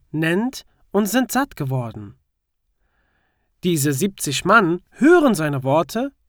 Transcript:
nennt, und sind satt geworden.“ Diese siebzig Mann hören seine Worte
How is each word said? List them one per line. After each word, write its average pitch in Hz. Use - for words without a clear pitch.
nennt, 175
und 208
sind 233
satt 269
geworden.“ 120
Diese 151
siebzig 147
Mann 180
hören 330
seine 147
Worte 170